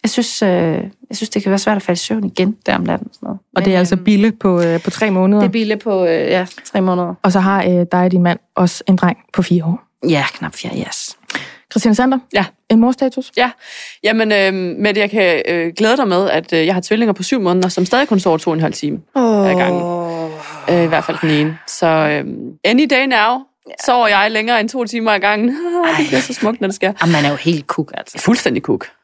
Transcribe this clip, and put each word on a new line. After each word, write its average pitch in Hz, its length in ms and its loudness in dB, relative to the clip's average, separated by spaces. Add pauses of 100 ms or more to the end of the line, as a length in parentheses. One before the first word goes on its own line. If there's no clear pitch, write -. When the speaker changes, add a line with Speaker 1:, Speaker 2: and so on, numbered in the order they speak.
Speaker 1:
Jeg 233 80 0
synes, - 320 -2
øh, 202 80 2
jeg 170 320 0 (340)
synes, 220 140 -6
det 208 120 -2
kan 190 80 0
være 196 80 2
svært 214 180 0
at 190 60 -4
falde 175 160 -2
i - 60 -6
søvn 220 200 -2
igen 190 320 -2 (100)
der - 80 0
om - 80 -2
natten - 260 -4
og - 60 -20
sådan - 120 -16
noget. - 120 -8 (180)
Speaker 2:
Og 185 80 0
det 196 60 4
er 190 40 2
Speaker 1:
Men, 180 40 4
Speaker 2:
altså 180 160 2
Speaker 1:
øhm, 180 100 -4
Speaker 2:
Bille 208 280 4
på, 180 300 2
øh, 170 200 0
på 196 80 -2
tre 214 200 -2
måneder? 190 300 4
Speaker 1:
det 196 80 4
er 165 40 0
Bille 214 240 0
på, 196 280 0
øh, 170 60 2
ja, 180 360 0 (260)
tre 202 80 0
måneder. 180 420 0
Speaker 2:
Og 190 100 2
så 190 80 2
har, 190 220 2
øh, 180 80 0
dig 175 160 4 (180)
og 180 60 2
din 180 120 2
mand 175 160 2 (160)
også - 340 0
en 185 80 6
dreng 175 220 0 (140)
på 185 100 0
fire 175 220 2
år? 170 180 -2 (260)
Speaker 1:
Ja, 143 240 2
knap - 220 -10
fire, - 180 -10 (160)
yes. - 280 -10 (540)
Speaker 2:
Christina 220 240 2
Sander? 254 240 2 (160)
Speaker 3:
Ja. 196 100 2 (260)
Speaker 2:
En 226 100 6
morstatus? 254 560 0
Speaker 3:
Ja. 240 140 2 (540)
Jamen, 220 280 2
øhm, 190 460 0
Mette, 208 220 0
jeg 202 100 0
kan, 185 380 2
øh, 170 280 -2
glæde 220 200 2
dig 269 120 0
med, 185 220 2
at, 160 220 -2
øh, 160 140 2
jeg 190 80 0
har 180 60 0
tvillinger 220 320 0
på 185 100 -4
syv 247 180 -2
måneder, 180 280 2
som 180 160 -2
stadig 262 240 0
kun 196 120 2
sover 165 180 2
to 170 120 -2
og 156 40 -2
en 160 60 -2
halv 160 140 -2
time 147 240 -6 (180)
Speaker 1:
Åh. 208 340 2
Speaker 3:
ad 185 60 2
gangen. 180 260 0 (880)
Øh, 170 140 4
i - 20 0
hvert 160 180 0
fald 160 180 -4
den 160 80 2
ene. 151 360 0
Så, - 200 -2
øhm, 151 500 0 (280)
any 247 260 4
day 269 160 2
now, 240 320 2 (300)
Speaker 1:
Ja. - 40 -20 (140)
Speaker 3:
sover 240 220 4
jeg 208 220 4
længere 220 300 0
end 220 80 -2
to 247 160 -4
timer 220 280 -2
ad 196 80 2
gangen. 214 300 2
<laughs> 277 60 -4 (280)
Ah, 330 40 2 (100)
det - 20 0
Speaker 1:
Ej. 294 60 0
Speaker 3:
bliver 262 140 0
så 254 140 -8
smukt, 220 260 -2
når 196 80 -2
det 196 60 -4
sker. 190 180 -2 (100)
Speaker 1:
Jamen, 170 100 2
man 147 120 2
er 143 60 0
jo 143 60 -4
helt 160 300 -2
kuk, - 300 -6
altså. - 220 -12
Speaker 3:
Fuldstændig - 440 0
kuk. 202 240 -2 (180)